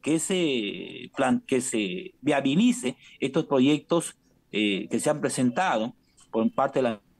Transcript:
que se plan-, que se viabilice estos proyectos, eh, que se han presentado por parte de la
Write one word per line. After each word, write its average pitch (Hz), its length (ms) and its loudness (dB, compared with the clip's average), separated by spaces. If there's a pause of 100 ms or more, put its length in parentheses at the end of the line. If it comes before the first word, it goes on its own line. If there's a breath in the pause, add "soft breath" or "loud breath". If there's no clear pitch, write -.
que 156 160 0
se 127 960 -4
plan-, 127 300 2
que 131 160 0
se 95 600 -6
viabilice 139 760 2 (220 loud breath)
estos 156 260 0
proyectos, 147 720 2 (340)
eh, 101 380 0
que 117 100 -2
se 151 120 0
han 151 100 -2
presentado 131 760 0 (360)
por 113 220 0
parte 139 260 0
de 131 40 0
la 113 180 -2 (180)